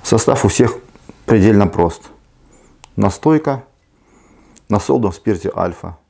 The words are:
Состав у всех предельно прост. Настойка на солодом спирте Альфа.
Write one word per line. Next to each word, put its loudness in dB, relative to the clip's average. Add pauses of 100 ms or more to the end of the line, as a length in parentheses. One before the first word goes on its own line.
(120)
Состав 0
у 4
всех 0 (480)
предельно 4
прост. -2 (880)
Настойка -2 (1040)
на 0
солодом -2
спирте -6
Альфа. -8 (140)